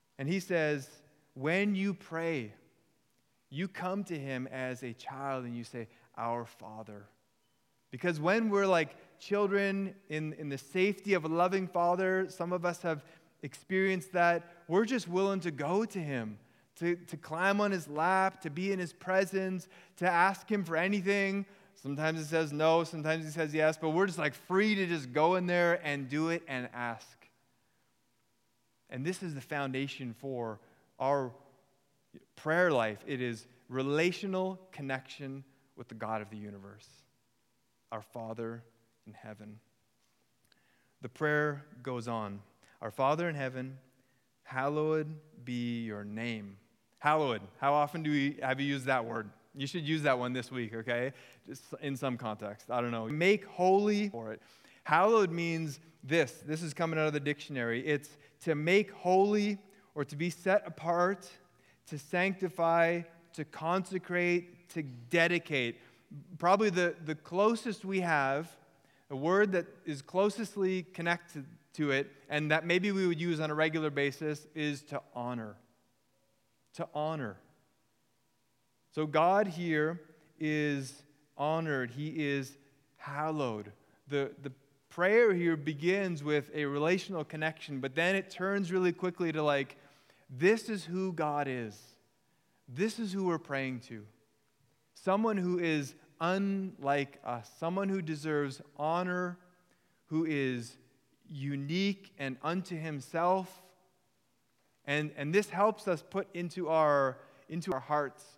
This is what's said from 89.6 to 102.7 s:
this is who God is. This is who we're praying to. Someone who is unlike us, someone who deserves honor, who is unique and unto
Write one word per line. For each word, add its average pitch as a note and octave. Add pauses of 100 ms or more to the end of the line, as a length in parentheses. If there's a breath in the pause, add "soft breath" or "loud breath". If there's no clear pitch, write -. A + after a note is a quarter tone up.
this F3+
is G#3
who F3+
God D3
is. A#2+ (880)
This F#3+
is G#3
who G3
we're E3+
praying C3+
to. G#2+ (920)
Someone G#3
who F3+
is D#3 (260 loud breath)
unlike F3+
us, A#2+ (100)
someone F#3
who F#3+
deserves D3 (160)
honor, F3+ (720 soft breath)
who D#3+
is C3 (540)
unique D3
and C3+
unto F3